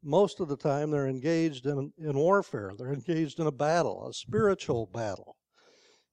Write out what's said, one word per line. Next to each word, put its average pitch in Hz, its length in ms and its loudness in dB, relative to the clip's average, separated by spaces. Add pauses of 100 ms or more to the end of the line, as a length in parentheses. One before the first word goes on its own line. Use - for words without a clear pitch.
most 175 380 2
of 170 80 -2
the 139 80 -2
time 147 340 0
they're 143 160 2
engaged 135 600 0
in, 143 320 -2
in 151 180 -4
warfare. 147 600 2
They're 127 180 -6
engaged 160 460 -2
in 160 60 0
a 139 60 2
battle, 131 560 0
a - 60 -10
spiritual 185 720 0
battle. 110 500 -8 (760)